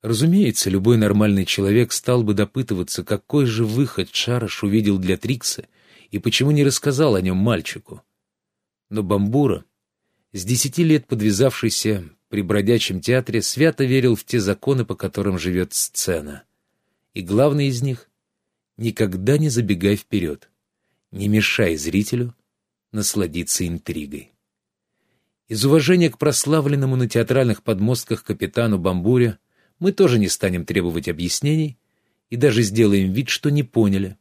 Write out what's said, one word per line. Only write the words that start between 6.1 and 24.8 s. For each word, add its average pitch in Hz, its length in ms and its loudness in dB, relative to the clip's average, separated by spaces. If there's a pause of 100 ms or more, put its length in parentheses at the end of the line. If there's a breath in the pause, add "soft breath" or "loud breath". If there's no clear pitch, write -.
и 101 80 -6
почему 131 320 0
не 143 140 4
рассказал 139 500 2
о 92 60 2
нём 92 160 0
мальчику. 101 680 -2 (840)
Но 104 140 -4
Бамбура — 101 600 0 (680)
с 92 140 -10
десяти 127 380 0
лет 156 240 2
подвязавшийся 107 1000 0 (220)
при 104 120 -4
бродячем 101 600 0
театре, 120 400 0
свято 151 420 0
верил 127 320 2
в - 80 -10
те 120 160 -2
законы, 104 460 0
по 95 100 -8
которым 95 440 -4
живёт 90 340 -2
сцена. 73 680 -6 (720)
И 98 80 -10
главный 139 460 2
из 123 140 -2
них: 131 280 -6 (680)
никогда 107 600 0
не 151 120 2
забегай 101 460 0
вперёд, 85 540 -6 (600)
не 98 160 -6
мешай 104 480 2
зрителю 107 600 -2 (560)
насладиться 90 760 -4
интригой. 78 640 -10 (1160)